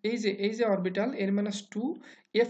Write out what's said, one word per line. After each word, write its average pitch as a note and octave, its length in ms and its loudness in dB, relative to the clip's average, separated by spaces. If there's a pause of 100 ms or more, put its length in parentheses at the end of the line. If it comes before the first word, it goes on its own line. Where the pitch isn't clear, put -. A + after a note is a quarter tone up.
এই A3+ 140 0
যে, G#3+ 220 0
এই G#3 140 0
যে A#3 120 0
অরবিটাল G3 480 2
এন G3 200 0
মাইনাস G3+ 240 0 (120)
টু G#3+ 140 -6 (500)
এফ A#3 160 4